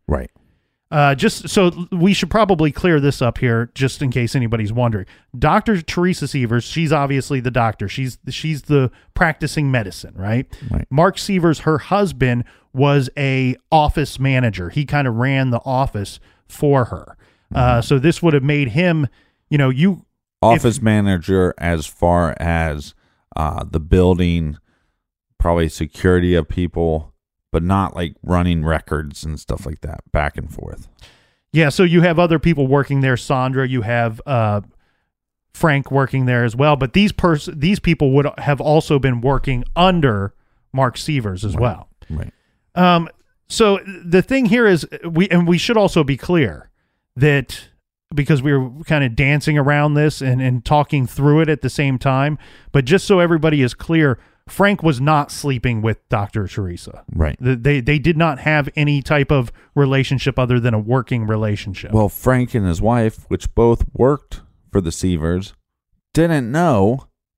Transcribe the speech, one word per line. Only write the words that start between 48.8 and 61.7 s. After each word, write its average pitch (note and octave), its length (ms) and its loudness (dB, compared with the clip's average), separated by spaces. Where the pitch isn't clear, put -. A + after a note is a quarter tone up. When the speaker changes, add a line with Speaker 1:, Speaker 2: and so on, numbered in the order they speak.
Speaker 2:
kinda C#3 260 0
dancing D3 480 0
around D3 360 2
this D3 280 0
and, C3 180 0
and B2+ 240 -2
talking D3 420 0
through D3 340 2
it D#3 100 0
at D3 100 -2
the B2+ 100 -4
same C#3 280 -2
time, C#3 400 -2
but C3+ 140 2
just F#3 200 2
so F#3+ 140 4
everybody D#3+ 400 2
is B2 140 0
clear, D#3 440 0
Frank G3+ 340 0
was D3+ 180 0
not D3 300 2
sleeping B2 520 -2
with A2 260 -4
Doctor G2+ 400 -4
Teresa. - 560 -10
Speaker 1:
Right. D#2 280 -2
Speaker 2:
Th-, B2 180 0
they, C#3 200 0
they D3 180 0
did D#3+ 180 0
not D#3 240 0
have D3+ 340 0
any D3 280 0
type D3 280 2
of C3 220 0
relationship C3+ 640 0
other B2 200 2
than A#2 160 0
a G#2+ 40 0
working A#2 480 -2
relationship. G#2+ 640 -4